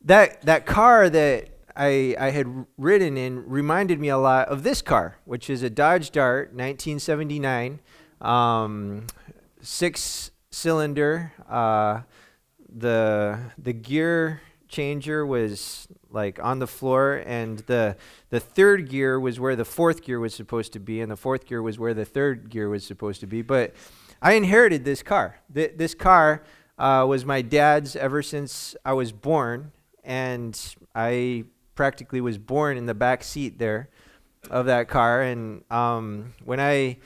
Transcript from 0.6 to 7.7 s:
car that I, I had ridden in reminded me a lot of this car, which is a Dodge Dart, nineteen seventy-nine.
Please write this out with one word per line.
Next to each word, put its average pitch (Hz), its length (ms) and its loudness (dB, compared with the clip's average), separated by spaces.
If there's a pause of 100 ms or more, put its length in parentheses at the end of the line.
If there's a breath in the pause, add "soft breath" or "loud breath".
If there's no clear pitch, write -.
car 220 440 6
that 147 400 2 (260)
I, 135 420 0
I 135 120 -2
had 131 360 -4 (120)
ridden 160 400 2
in 127 320 -6
reminded 156 500 0
me 147 80 -2
a 139 100 2
lot 131 300 4
of 139 160 -4
this 254 180 0
car, 95 440 0
which 123 240 -10
is 131 140 -4
a 123 60 -4
Dodge 147 420 2
Dart, 131 440 0
nineteen 139 440 -8
seventy-nine. 143 840 -4 (440 soft breath)